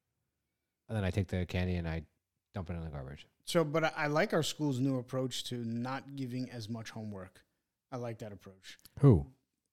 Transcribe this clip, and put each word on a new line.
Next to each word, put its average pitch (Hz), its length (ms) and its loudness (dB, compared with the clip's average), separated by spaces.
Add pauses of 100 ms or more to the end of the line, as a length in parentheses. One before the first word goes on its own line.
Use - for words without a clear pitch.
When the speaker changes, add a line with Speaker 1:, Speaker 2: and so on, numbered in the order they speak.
(880)
Speaker 1:
And 113 80 -4
then 101 80 2
I 90 60 2
take 98 180 2
the 90 180 0
candy 90 300 0
and 85 120 -2
I 80 140 -2 (520)
dump 190 160 -6
it 175 40 -6
in 165 100 -6
the 160 60 -8
garbage. 143 360 -10 (180)
Speaker 2:
So, 165 200 2
but 156 200 2
I, 156 120 0
I 156 100 0
like 151 260 2
our 170 100 4
school's 143 380 0
new 135 180 2
approach 131 460 -4
to 123 120 -6
not 123 600 -4
giving 127 340 -4
as 113 180 -8
much 113 220 -8
homework. 101 500 -10 (520)
I 131 40 -6
like 120 220 -6
that 107 140 -10
approach. - 460 -18 (220)
Speaker 1:
Who? 95 260 10 (460)